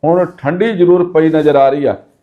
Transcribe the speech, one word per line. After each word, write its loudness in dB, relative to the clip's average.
ਹੁਣ 0
ਠੰਡੀ -4
ਜ਼ਰੂਰ 0
ਪਈ 2
ਨਜ਼ਰ 0
ਆ 4
ਰਹੀ -2
ਆ। -2